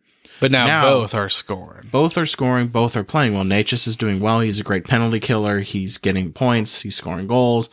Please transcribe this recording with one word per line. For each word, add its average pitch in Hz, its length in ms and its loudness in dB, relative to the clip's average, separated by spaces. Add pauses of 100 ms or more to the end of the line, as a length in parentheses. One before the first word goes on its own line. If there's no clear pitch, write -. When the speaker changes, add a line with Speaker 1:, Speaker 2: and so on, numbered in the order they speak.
(400)
Speaker 1:
But 135 120 2
now 127 140 4
Speaker 2:
Now, 151 220 2
Speaker 1:
both 120 260 2
are 101 140 -2
scoring. 92 640 -8
Speaker 2:
Both 151 240 2
are 170 80 0
scoring. 127 440 0
Both 117 280 0
are 101 80 -2
playing 127 300 0
well. 98 100 0
Necas 104 420 0
is 113 80 -4
doing 104 260 -2
well. 113 200 2
He's 107 180 0
a 104 60 -4
great 95 220 -2
penalty 113 340 2
killer. 104 400 0
He's 95 380 -6
getting 95 340 0
points. 117 480 0
He's 101 160 -8
scoring 90 300 -8
goals. 120 460 2